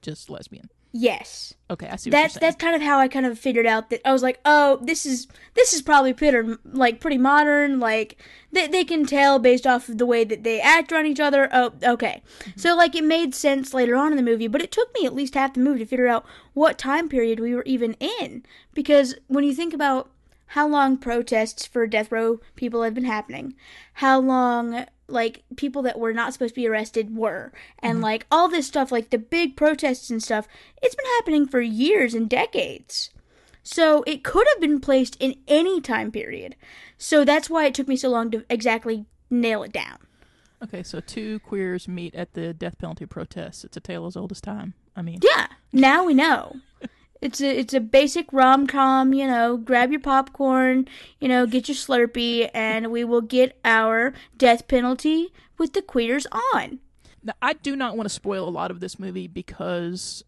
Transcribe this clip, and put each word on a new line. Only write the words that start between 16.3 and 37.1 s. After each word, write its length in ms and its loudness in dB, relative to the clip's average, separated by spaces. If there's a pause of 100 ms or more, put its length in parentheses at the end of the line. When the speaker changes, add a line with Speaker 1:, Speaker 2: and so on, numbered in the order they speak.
Speaker 2:
what 240 2
time 300 -2
period 320 -2
we 160 -2
were 80 -4
even 300 -2
in. 500 -8 (300)
Because 420 4 (120)
when 180 0
you 100 0
think 180 -6
about 380 -2 (360)
how 200 0
long 300 2
protests 680 -4
for 220 -2
death 240 -2
row 300 -2 (160)
people 260 -4
have 100 -4
been 120 -4
happening, 500 -8 (380)
how 260 2
long, 640 0 (220)
like, 360 -4 (120)
people 260 -4
that 160 -2
were 160 -2
not 200 -4
supposed 200 -6
to 60 -10
be 80 -2
arrested 480 -4
were, 380 -6 (260)
and, 160 -2
Speaker 1:
Mm-hmm. 80 -2
Speaker 2:
like, 260 -4
all 200 4
this 180 -4
stuff, 240 -2
like, 200 -2
the 60 2
big 380 -4
protests 540 0
and 120 -6
stuff, 280 -6 (320)
it's 140 0
been 100 -8 (120)
happening 300 2
for 140 0
years 520 0
and 160 -2
decades. 840 -4 (520)
So 420 2
it 200 -6
could 280 2
have 80 -2
been 200 0
placed 400 0
in 140 -2 (120)
any 320 2
time 320 -6
period. 460 -12 (400)
So 260 2